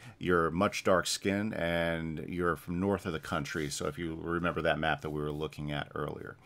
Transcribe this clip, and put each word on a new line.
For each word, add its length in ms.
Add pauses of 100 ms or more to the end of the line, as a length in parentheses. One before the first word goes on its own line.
(180)
you're 340
much 320
dark 240
skinned, 460
and 760
you're 260
from 240
north 260
of 80
the 60
country. 500
So 180
if 120
you 220
remember 420
that 160
map 220
that 100
we 100
were 120
looking 400
at 220
earlier. 520